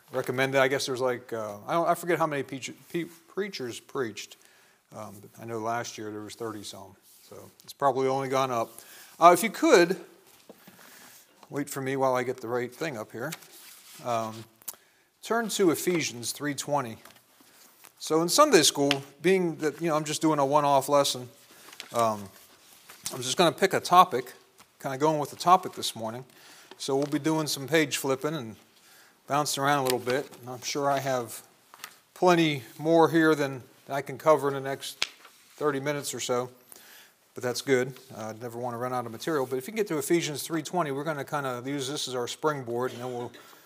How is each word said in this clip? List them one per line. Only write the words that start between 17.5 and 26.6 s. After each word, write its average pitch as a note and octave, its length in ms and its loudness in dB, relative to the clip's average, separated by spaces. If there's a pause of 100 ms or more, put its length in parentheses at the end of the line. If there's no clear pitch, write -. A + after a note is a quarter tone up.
So D#3+ 220 2
in F3 60 0
Sunday G3 340 8
school, C#3 400 2 (200)
being F3+ 340 2
that, C#3+ 260 -4
you E3+ 60 0
know, D3+ 80 2
I'm D#3 80 0
just D3+ 180 -4
doing D#3 160 4
a C#3 80 4
one-off C#3+ 420 4
lesson, C#3 400 2 (640)
um, A2+ 300 2 (880)
I'm C3 100 -10
just B2 140 -4
gonna E3+ 140 6
pick F#3 240 0
a A#2+ 60 2
topic, - 540 4 (460)
kinda C#3 180 -6
going D3+ 200 2
with C#3+ 120 -4
the - 60 -16
topic F#3 360 4
this - 240 -6
morning. A2+ 280 -8 (540)